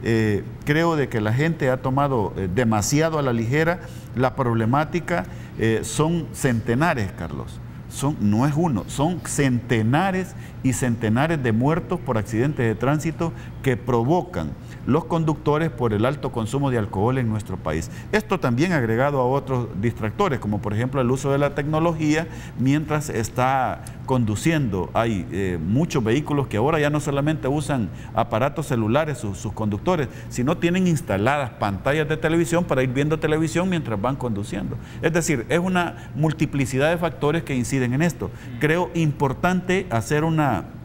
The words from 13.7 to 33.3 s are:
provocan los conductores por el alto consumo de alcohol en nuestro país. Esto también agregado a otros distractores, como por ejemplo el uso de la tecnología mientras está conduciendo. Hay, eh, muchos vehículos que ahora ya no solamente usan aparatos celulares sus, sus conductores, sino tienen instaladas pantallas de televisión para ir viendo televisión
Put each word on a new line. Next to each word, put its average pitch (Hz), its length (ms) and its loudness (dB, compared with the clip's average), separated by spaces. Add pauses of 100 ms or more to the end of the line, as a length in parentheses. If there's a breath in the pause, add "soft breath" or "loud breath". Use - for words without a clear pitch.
provocan 120 760 0 (340 loud breath)
los 143 200 2
conductores 160 640 0
por 117 240 0
el 104 120 2
alto 120 260 -2
consumo 135 400 0
de 120 60 2
alcohol 104 400 0
en 120 120 0
nuestro 104 280 -4
país. 80 320 -4 (220 loud breath)
Esto 202 280 0
también 143 340 2
agregado 131 460 2
a 127 60 4
otros 127 440 0 (120)
distractores, 117 580 0
como 104 220 -2
por 104 120 -4
ejemplo 127 260 0
el 120 100 2
uso 135 220 0
de 139 60 2
la 143 180 0
tecnología 156 720 0 (320 loud breath)
mientras 151 500 2
está 123 720 0 (220 loud breath)
conduciendo. 117 880 0
Hay, 110 380 0
eh, 90 320 -2
muchos 127 400 2
vehículos 139 440 2
que 113 100 -2
ahora 147 220 2
ya 147 100 2
no 151 100 0
solamente 143 480 0
usan 135 420 0 (240 loud breath)
aparatos 123 540 0
celulares 131 520 2
sus, 98 180 -6
sus - 160 -6
conductores, 117 560 0 (200 loud breath)
sino 139 280 0
tienen 180 300 2
instaladas 131 640 2
pantallas 135 580 0
de 156 80 0
televisión 165 480 2
para 135 180 2
ir 131 60 2
viendo 147 300 0
televisión 160 500 2